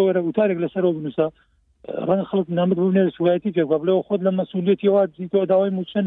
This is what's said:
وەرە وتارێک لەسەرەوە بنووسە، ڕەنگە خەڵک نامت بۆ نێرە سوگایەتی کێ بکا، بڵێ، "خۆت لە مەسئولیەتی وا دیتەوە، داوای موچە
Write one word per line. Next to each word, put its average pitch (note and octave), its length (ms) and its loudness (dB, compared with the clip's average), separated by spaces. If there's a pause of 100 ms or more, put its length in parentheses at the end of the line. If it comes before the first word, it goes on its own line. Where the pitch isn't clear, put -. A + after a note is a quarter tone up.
وەرە F#3 220 0
وتارێک G3 360 0
لەسەرەوە F3+ 320 0
بنووسە، D#3 300 -2 (800)
ڕەنگە F#3+ 240 0
خەڵک F#3+ 180 0 (100)
نامت F3+ 180 2
بۆ F3 100 2 (100)
نێرە F#3+ 200 2
سوگایەتی F3 380 0
کێ E3+ 100 2
بکا، D3+ 160 0
بڵێ، F3 120 0 (140)
"خۆت G3+ 200 -2
لە F#3+ 120 2
مەسئولیەتی F#3 560 0
وا G3+ 120 4
دیتەوە، F#3 440 -2
داوای G3 260 2
موچە F#3 300 -4